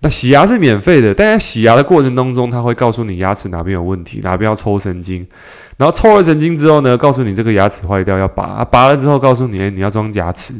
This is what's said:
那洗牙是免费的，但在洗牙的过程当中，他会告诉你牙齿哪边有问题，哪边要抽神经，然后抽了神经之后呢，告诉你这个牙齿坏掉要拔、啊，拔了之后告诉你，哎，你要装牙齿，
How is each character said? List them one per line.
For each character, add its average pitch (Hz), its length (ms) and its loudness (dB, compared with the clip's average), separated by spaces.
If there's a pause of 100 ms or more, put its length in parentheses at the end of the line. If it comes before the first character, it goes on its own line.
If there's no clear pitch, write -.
那 - 80 -2
洗 - 200 -2
牙 143 180 4
是 240 120 0
免 120 220 2
费 160 200 4
的， 107 120 2
但 202 140 2
在 214 120 2
洗 - 240 -4
牙 113 120 6
的 135 80 6
过 160 180 4
程 131 140 0
当 127 180 -2
中， 123 160 -2
他 120 140 -6
会 120 100 -2
告 120 180 0
诉 113 120 -6
你 98 160 -8
牙 95 160 -2
齿 104 140 -8
哪 85 160 -8
边 95 100 -4
有 87 80 -4
问 90 220 -6
题， - 180 -14
哪 92 140 -4
边 107 120 -2
要 110 60 0
抽 101 240 -4
神 90 240 -8
经， 90 240 -10 (500)
然 131 80 0
后 165 80 2
抽 214 240 4
了 202 60 4
神 160 160 2
经 165 180 0
之 151 140 4
后 151 120 4
呢， 123 140 4
告 143 160 2
诉 127 120 -2
你 101 100 -2
这 110 80 -2
个 113 100 0
牙 101 160 2
齿 - 160 -6
坏 95 200 -2
掉 95 120 -2
要 95 120 -2
拔、 95 160 -6
啊， 101 200 -6
拔 123 220 4
了 143 100 4
之 135 120 -2
后 143 100 2
告 131 160 2
诉 123 140 -2
你， 98 120 -6
哎， 98 100 -2
你 95 100 -10
要 98 100 -2
装 107 240 -4
牙 90 180 -4
齿， - 280 -8